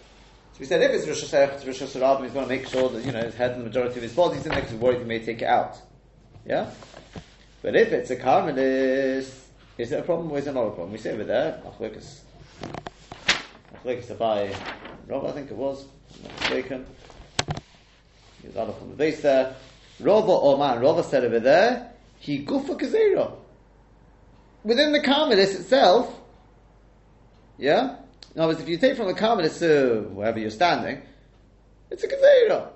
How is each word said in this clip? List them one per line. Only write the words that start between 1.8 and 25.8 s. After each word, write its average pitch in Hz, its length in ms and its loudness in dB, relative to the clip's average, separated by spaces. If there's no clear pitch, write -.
Hashanah, 131 420 2
he's 120 80 -10
gonna 131 160 -4
make 131 200 -4
sure 131 220 0
that, 113 140 -8
you 131 80 -4
know, 113 100 -4
his 113 140 -6
head 123 160 0
and 123 100 -8
the 117 40 -8
majority 123 320 -2
of 120 60 -8
his 113 100 -10
body's 156 320 2
in 156 60 -4
there 139 100 -2
'cause - 100 -8
he's 110 80 -10
worried 123 200 2
he 123 60 -10
may 113 140 -4
take 117 220 -6
it 113 60 -4
out. - 300 2
Yeah? 156 240 -4
But 110 140 -2
if 151 160 4
it's 147 200 -2
a 123 40 -2
Carmelis, 131 1120 0
is 117 140 -6
it 151 80 -2
a - 40 -8
problem 165 280 -4
or 143 60 -4
is 143 100 -6
it 139 60 -8
not 120 140 -2
a - 20 -2
problem? 90 240 -10
We 110 60 -12
say - 120 -8
over 107 140 -6
there, 127 400 -2
Machlokes, - 540 -14
Machlokes 123 320 -10
Abai, 104 500 -6
Rav, 139 180 -10
I 147 60 -8
think 143 200 -14
it 101 60 -14
was, 139 260 -8
if - 80 -20
I'm - 60 -20
not - 160 -18
mistaken. 131 460 -6
He - 60 -20
was - 80 -16
out 104 220 -6
from 95 120 -16
the 95 60 -18
base 147 260 -2
there. 135 340 2
Rava 185 320 4
Oman, 139 480 4
Rava 160 240 4
said 127 220 0
over 113 140 2
there, 180 520 4
he - 260 -6
gufa 277 340 -4
gezerah. 330 540 2
Within 262 280 2
the 294 80 4
Carmelis 254 600 2
itself, 233 540 4